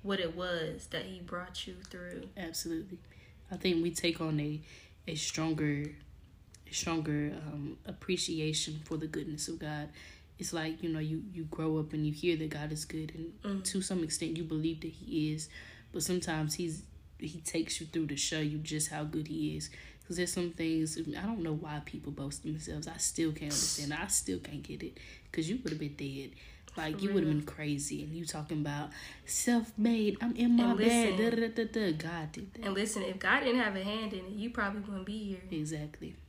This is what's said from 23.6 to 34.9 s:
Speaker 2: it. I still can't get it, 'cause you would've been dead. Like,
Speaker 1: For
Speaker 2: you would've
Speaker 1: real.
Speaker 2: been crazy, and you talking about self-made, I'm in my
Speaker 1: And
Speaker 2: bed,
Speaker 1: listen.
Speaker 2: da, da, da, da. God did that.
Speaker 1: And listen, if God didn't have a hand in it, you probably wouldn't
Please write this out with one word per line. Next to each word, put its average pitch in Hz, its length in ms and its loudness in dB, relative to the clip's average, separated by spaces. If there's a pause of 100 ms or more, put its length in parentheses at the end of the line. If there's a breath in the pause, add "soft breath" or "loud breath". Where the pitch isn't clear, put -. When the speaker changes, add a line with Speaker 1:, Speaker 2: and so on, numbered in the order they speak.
Speaker 2:
it. 156 80 -2
I 196 60 -2
still 185 320 2
can't 151 240 -8
get 151 200 -8
it, - 140 -8 (340 loud breath)
'cause 160 160 0
you 220 160 0
would've 156 160 -2
been 147 160 -4
dead. 139 360 -6 (440 loud breath)
Like, 156 220 -2
Speaker 1:
For 190 80 0
Speaker 2:
you 202 80 2
would've 165 160 6
Speaker 1:
real. 151 80 4
Speaker 2:
been 147 80 0
crazy, 147 580 -2
and 151 140 -8
you 170 80 -4
talking 156 360 -2
about 147 280 -2 (360 loud breath)
self-made, 220 960 4
I'm 240 140 2
in 240 200 8
my 233 160 10
Speaker 1:
And 196 80 6
Speaker 2:
bed, 226 400 8
Speaker 1:
listen. 226 200 6
Speaker 2:
da, 226 80 4
da, 226 180 2
da, 214 260 2
da. - 60 -
God 160 340 -4
did 202 240 -10
that. 226 100 -8
Speaker 1:
And 196 80 2
listen, 208 300 0
if 190 160 -2
God 220 220 6
didn't 254 180 4
have 208 160 4
a 190 80 0
hand 214 300 -2
in 185 120 -6
it, 190 60 -8
you 214 180 -4
probably 208 320 0
wouldn't 196 240 -6